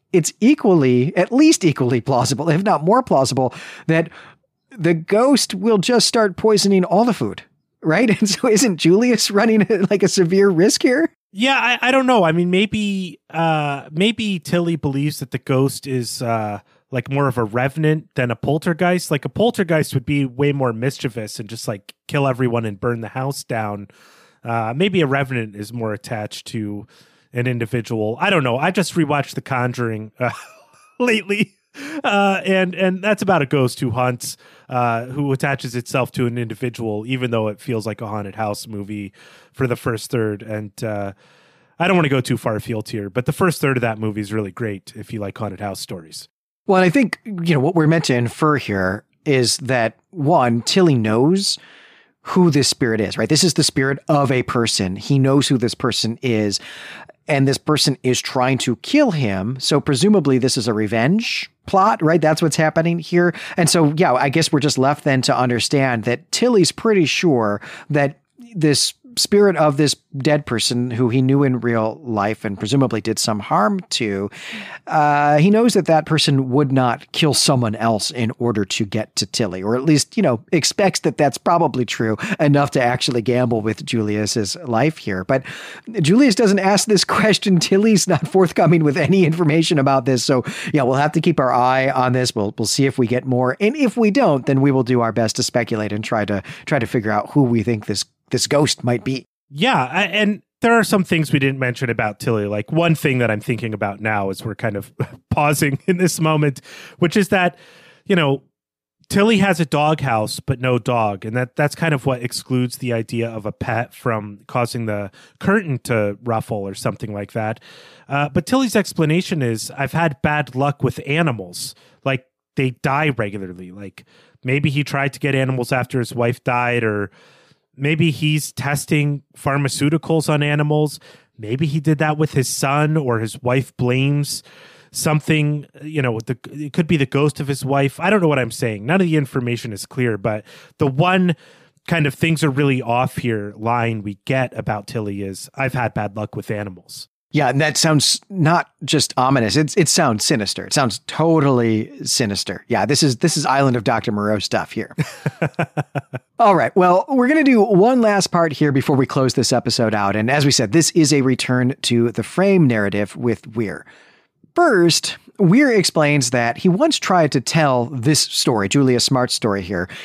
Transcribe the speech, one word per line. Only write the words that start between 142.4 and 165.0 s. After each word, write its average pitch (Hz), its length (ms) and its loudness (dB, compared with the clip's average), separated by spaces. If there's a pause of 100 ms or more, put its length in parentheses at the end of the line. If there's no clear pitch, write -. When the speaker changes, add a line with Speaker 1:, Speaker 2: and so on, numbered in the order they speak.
Speaker 2:
are 151 60 4
really 135 320 0
off 120 360 -2
here" 104 400 -4
line 113 460 -2
we 101 220 -10
get 131 320 -2
about 107 300 -6
Tilly 101 340 -6
is, 98 340 -10
"I've 135 180 -4
had 120 200 -2
bad 104 220 -6
luck 107 200 -8
with 101 140 -10
animals." 104 600 -10 (260)
Speaker 1:
Yeah, 143 140 2
and 135 100 0
that 151 160 0
sounds - 540 2
not 170 420 0 (140)
just 139 320 0
ominous. 127 400 2
It, 151 180 0
it 170 140 2
sounds 123 340 0
sinister. 104 420 -2
It - 60 -12
sounds 127 340 0
totally 139 840 2 (140)
sinister. 101 640 -4
Yeah, 107 160 0
this 143 180 2
is, 127 140 2
this 170 180 0
is 143 100 -2
Island 135 300 2
of 113 80 -2
Doctor 113 300 0
Moreau 104 260 0
stuff 92 320 -4
here. - 240 -8 (720)
<laughs> - 720 -8
All 208 160 6
right, 123 220 2
well, 262 320 4
we're 247 180 2
gonna 311 160 4
do 254 180 6
one 226 380 4
last 208 280 2
part 165 260 0
here 147 180 2
before 135 240 0
we 131 100 2
close 131 280 0
this 120 180 0
episode 120 420 0
out. 101 220 0
And 113 160 0
as 139 140 2
we 143 60 2
said, 117 200 0
this 156 200 2
is 151 200 2
a 143 120 4
return 127 580 0
to 120 300 2
the 110 120 -4
frame 185 440 4
narrative 104 500 0
with 120 300 -4
Weir. 107 380 -6 (720)
First, 196 600 2 (200)